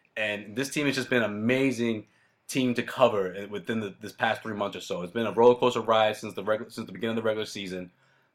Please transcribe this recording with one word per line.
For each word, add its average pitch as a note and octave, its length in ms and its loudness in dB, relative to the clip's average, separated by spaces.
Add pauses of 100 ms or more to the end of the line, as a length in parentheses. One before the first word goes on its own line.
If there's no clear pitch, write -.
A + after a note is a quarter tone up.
(160)
And G#2 400 -4
this C#3 140 -2
team D3 160 -2
has C3+ 100 0
just B2+ 140 -4
been A#2+ 140 4
an G#2 60 0
amazing A#2 760 0 (420)
team B2+ 280 0
to A#2+ 80 0
cover G2+ 680 0
within G#2 300 -6
the, G2 220 -6
this G2 100 -12
past A2 320 -2
three A2 120 -8
months G2+ 220 -4
or F2+ 40 -10
so. F2+ 200 -6
It's F2 120 -8
been A#2 120 -2
a G#2 60 -2
roller A#2 240 8
coaster B2 260 2
ride A2 360 4
since G#2+ 160 -10
the G2 100 -6
regu-, G#2+ 280 -2
since A2+ 160 -10
the - 60 -18
beginning A2+ 240 -4
of A2 60 -2
the A2 40 -2
regular G#2+ 180 -2
season. F#2 460 -8 (440)